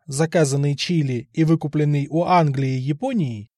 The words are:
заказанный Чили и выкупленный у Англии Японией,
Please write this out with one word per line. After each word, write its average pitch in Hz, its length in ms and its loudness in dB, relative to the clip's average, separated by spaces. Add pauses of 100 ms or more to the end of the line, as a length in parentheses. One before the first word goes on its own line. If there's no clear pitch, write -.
заказанный 143 720 0
Чили 139 560 -2
и 160 100 2
выкупленный 151 680 0
у 160 140 0
Англии 143 560 2
Японией, 143 800 -4